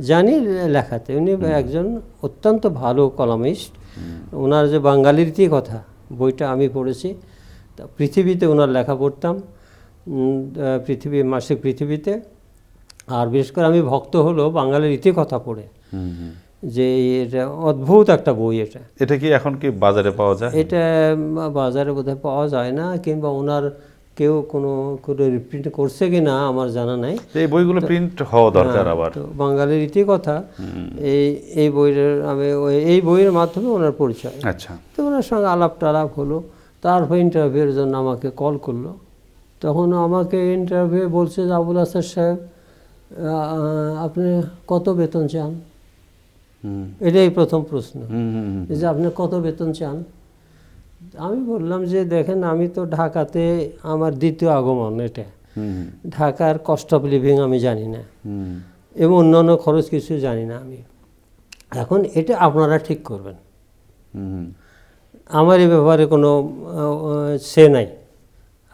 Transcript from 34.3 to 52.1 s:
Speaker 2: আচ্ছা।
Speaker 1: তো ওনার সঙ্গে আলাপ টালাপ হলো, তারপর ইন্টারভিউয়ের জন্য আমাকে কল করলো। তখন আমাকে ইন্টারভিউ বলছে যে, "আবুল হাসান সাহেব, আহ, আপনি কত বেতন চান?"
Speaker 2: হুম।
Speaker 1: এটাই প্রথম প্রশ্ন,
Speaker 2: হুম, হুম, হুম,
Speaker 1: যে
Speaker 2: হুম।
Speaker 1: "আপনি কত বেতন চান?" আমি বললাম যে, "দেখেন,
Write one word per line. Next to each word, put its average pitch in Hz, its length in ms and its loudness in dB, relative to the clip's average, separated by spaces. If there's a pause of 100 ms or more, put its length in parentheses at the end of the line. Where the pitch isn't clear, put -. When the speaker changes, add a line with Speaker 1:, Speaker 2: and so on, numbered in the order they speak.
Speaker 2:
আচ্ছা। 92 340 -6 (200)
Speaker 1:
তো 294 100 -2
ওনার 285 160 0
সঙ্গে 208 240 0
আলাপ 175 340 2
টালাপ 156 380 0
হলো, 147 240 -4 (400)
তারপর 175 340 2
ইন্টারভিউয়ের 151 580 2
জন্য 135 220 0
আমাকে 131 340 -4
কল 143 280 -4
করলো। 135 400 -8 (640)
তখন 170 320 0
আমাকে 180 600 0
ইন্টারভিউ 180 560 0
বলছে 175 380 -2
যে, 180 60 0
"আবুল 175 260 0
হাসান 175 240 0
সাহেব, 175 340 -2
আহ, 156 1700 -6
আপনি 175 380 0 (240)
কত 180 220 -2
বেতন 165 400 -2
চান?" 160 320 -6 (1040)
Speaker 2:
হুম। 98 360 -10
Speaker 1:
এটাই 185 300 4
প্রথম 165 320 0
প্রশ্ন, 139 380 -8
Speaker 2:
হুম, 117 80 -12
হুম, 113 260 -4
হুম, 98 320 -6
Speaker 1:
যে 151 80 -6
Speaker 2:
হুম। 160 120 -2
Speaker 1:
"আপনি 165 300 0
কত 175 180 -4
বেতন 165 380 -4
চান?" 156 320 -8 (1120)
আমি 208 260 -6
বললাম 185 400 -4
যে, 185 200 0
"দেখেন, 175 380 0